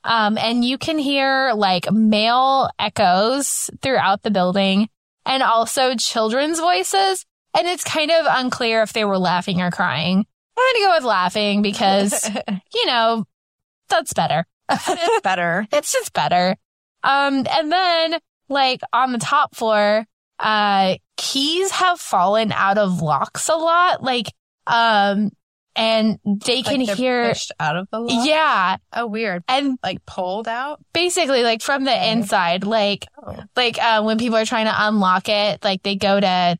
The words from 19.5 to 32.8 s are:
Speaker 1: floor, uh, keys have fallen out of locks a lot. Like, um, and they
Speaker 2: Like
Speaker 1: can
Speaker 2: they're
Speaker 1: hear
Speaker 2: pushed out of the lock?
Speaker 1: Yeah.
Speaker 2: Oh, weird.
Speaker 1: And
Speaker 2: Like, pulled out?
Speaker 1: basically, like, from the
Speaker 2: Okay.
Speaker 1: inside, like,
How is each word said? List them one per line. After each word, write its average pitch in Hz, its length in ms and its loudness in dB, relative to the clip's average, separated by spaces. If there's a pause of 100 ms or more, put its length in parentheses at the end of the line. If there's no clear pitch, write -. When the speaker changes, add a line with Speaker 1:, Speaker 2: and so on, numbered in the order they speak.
Speaker 1:
floor, 214 480 2 (340)
uh, 202 580 2 (200)
keys 330 540 -2
have 359 280 0
fallen 208 540 0
out 196 240 2
of 190 240 0
locks - 480 -2
a 320 80 2
lot. 339 460 2
Like, 247 240 -2 (400)
um, 208 640 2 (460)
and 220 480 0
they 208 380 -2
Speaker 2:
Like - 40 -8
Speaker 1:
can 262 200 0
Speaker 2:
they're 202 80 -2
Speaker 1:
hear 247 360 0
Speaker 2:
pushed - 280 -6
out 156 180 -2
of 190 140 -8
the 220 80 -6
lock? 240 260 -2
Speaker 1:
Yeah. 269 520 2 (160)
Speaker 2:
Oh, 233 160 -6
weird. 202 400 -6
Speaker 1:
And 269 340 0
Speaker 2:
Like, 185 240 -8
pulled 196 400 -6
out? 254 320 -8 (140)
Speaker 1:
basically, 330 500 0
like, 226 200 0
from 269 200 -2
the 269 100 0
Speaker 2:
Okay. 208 200 0
Speaker 1:
inside, 196 500 0
like, 202 440 -2 (140)